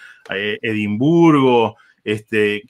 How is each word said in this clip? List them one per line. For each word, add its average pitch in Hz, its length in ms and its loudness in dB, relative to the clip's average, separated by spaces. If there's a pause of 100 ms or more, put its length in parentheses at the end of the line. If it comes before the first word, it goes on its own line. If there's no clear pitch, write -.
(340)
eh, 104 280 -6
Edimburgo, 120 1120 2 (280)
este, 107 680 -4